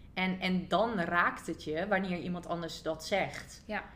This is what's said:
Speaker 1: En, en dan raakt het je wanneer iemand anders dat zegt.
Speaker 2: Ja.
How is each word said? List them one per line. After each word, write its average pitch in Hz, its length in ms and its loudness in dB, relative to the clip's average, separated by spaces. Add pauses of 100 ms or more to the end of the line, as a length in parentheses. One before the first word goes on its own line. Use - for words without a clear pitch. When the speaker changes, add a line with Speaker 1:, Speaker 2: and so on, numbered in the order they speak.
(140)
Speaker 1:
En, 185 260 0
en 185 280 2
dan 208 320 4
raakt 175 460 2
het - 180 -4
je 160 240 0
wanneer 190 300 2
iemand 175 280 -4
anders 165 360 -4
dat 160 240 -2
zegt. - 600 0
Speaker 2:
Ja. 214 160 -4 (140)